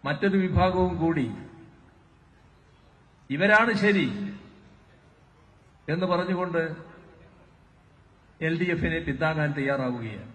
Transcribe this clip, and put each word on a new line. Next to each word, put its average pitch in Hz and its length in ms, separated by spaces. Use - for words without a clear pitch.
മറ്റൊരു 196 380
വിഭാഗവും 180 580
കൂടി 156 240
ഇവരാണ് 214 380
ശരി 196 240
എന്ന് 185 180
പറഞ്ഞുകൊണ്ട് 180 520
എൽ 165 140
ഡി 180 140
എഫിനെ 165 320
പിന്താങ്ങാൻ 156 520
തയ്യാറാവുകയാണ്. 123 760